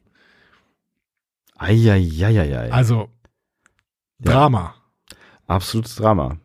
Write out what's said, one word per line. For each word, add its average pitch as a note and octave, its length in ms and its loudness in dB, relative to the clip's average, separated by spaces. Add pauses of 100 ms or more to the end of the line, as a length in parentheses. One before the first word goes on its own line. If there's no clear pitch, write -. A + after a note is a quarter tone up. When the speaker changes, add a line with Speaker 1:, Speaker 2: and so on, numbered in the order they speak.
(1600)
Speaker 1:
Eieieiei. F#2+ 1160 0
Speaker 2:
Also, A#2 360 0 (1120)
Speaker 1:
Ja. E2+ 100 0
Speaker 2:
Drama. B2+ 420 2 (720)
Speaker 1:
Absolutes F#2+ 500 -4
Drama, E2 480 0